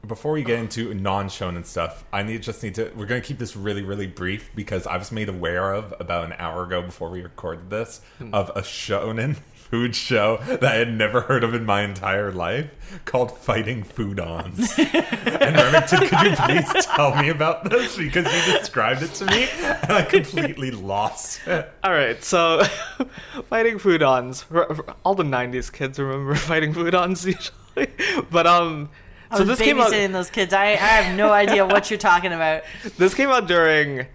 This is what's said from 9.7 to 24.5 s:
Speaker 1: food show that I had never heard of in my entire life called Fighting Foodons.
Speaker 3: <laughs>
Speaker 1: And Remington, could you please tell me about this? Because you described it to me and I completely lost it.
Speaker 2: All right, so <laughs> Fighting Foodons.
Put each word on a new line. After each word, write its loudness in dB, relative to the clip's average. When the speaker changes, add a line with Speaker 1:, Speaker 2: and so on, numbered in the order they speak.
Speaker 1:
food 0
show 2
that 0
I 2
had 2
never 2
heard 0
of 0
in -2
my 2
entire -2
life -4
called -2
Fighting -2
Foodons. -4
Speaker 3:
<laughs> 0
Speaker 1:
And 4
Remington, 6
could 4
you 4
please 2
tell 2
me 2
about 0
this? 0
Because 0
you 2
described 0
it -8
to -6
me 2
and -2
I 4
completely 0
lost -4
it. -2
Speaker 2:
All 4
right, 2
so 4
<laughs> -14
Fighting 2
Foodons. 2